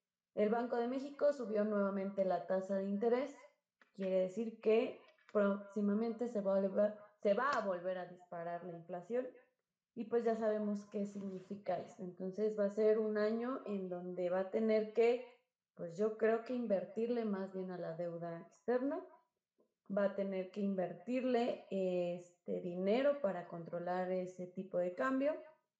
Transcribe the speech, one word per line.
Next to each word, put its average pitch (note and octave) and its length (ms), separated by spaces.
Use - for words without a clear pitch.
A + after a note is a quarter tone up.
el G#3 160
Banco B3 280
de A#3 100
México C#4 440
subió G#3+ 320
nuevamente G3 600
la F3+ 220
tasa F#3+ 300
de G3 120
interés. A#3+ 460
Quiere F#3+ 280
decir A3 400
que A3+ 380
próximamente G#3 960
se G#3 120
va G3 160
a G3 40
volver, G#3 320
se G3+ 120
va B3 160
a A#3 160
volver F#3 320
a F3+ 80
disparar E3+ 580
la E3+ 140
inflación F#3 500
y, A#3 120
pues, A#3 180
ya A3+ 140
sabemos G#3+ 540
qué G3+ 140
significa G3 720
eso. - 260
Entonces F#3+ 540
va G3+ 80
a G3+ 40
ser G#3+ 300
un G#3+ 180
año A3+ 480
en F#3+ 240
donde F3+ 400
va F#3 120
a F#3+ 100
tener A3 420
que, A#3+ 320
pues, E3+ 220
yo G#3+ 200
creo A3+ 260
que B3+ 100
invertirle A3+ 720
más F#3+ 280
bien F#3 180
a F3 60
la E3 180
deuda E3+ 460
externa, C4+ 640
va G3+ 100
a G3 100
tener F#3+ 360
que G#3 100
invertirle, A#3 1080
este, F3+ 880
dinero G3 600
para F3 260
controlar F3 640
ese F3+ 360
tipo F#3+ 300
de F3+ 180
cambio C4 400